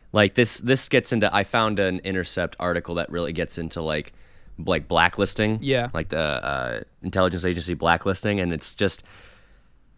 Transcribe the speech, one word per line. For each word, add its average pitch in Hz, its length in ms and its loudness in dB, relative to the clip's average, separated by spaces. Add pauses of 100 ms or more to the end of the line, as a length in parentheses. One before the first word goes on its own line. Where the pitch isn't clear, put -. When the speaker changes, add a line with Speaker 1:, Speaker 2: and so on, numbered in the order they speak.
(140)
Speaker 1:
like, 104 220 6
this, 117 240 4
this 127 280 2
gets 123 240 2
into, 104 240 2
I 101 80 4
found 107 360 0
an 92 260 0
Intercept 92 560 -4
article 87 340 -2
that 85 160 -4
really 82 220 -4
gets 82 240 -4
into, 82 240 -6
like, 78 320 -4 (440)
like, 80 300 0
blacklisting. 98 760 2
Speaker 2:
Yeah. 127 320 0
Speaker 1:
Like, 80 160 -2
the, - 100 -4
uh, 65 640 -2 (220)
intelligence 92 400 0
agency 87 300 -2
blacklisting, 92 680 0
and 90 140 0
it's - 200 -6
just, - 300 -2 (960)